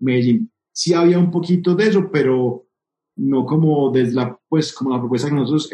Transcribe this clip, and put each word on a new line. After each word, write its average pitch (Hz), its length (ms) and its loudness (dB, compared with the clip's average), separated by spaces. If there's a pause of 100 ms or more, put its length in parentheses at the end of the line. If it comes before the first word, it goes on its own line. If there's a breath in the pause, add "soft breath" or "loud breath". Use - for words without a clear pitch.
Medellín 123 500 2 (220)
sí 170 220 -2
había 175 240 4
un 175 120 2
poquito 180 460 0
de 214 120 2
eso, 190 220 0
pero 127 560 0 (500)
no 135 280 0
como 147 480 2
desde 123 220 0
la, 127 220 -4 (120)
pues, 156 240 -2
como 135 180 -6
la 123 80 -2
propuesta 120 300 -4
que 147 80 -2
nosotros 143 380 -2